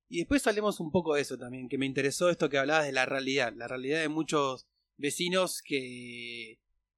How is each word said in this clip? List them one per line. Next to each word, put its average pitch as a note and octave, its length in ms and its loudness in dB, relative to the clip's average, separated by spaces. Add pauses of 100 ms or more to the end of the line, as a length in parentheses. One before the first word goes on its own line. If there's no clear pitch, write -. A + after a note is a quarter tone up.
y E3+ 120 -6
después C4 280 2
hablemos G#3 340 2
un E3 100 -4
poco D#3+ 240 2
de C#3+ 80 4
eso C3 160 -6
también, B2+ 300 -10
que C3+ 100 -4
me C3+ 80 2
interesó C3+ 420 2
esto E3+ 220 2
que C#3+ 80 2
hablabas D3+ 260 4
de C#3 80 -4
la C3 140 4
realidad, C3 500 0
la A#2 120 -10
realidad C3 320 -2
de D#3 100 0
muchos D3 560 0 (320)
vecinos F3 640 0
que, A#2+ 920 -8 (400)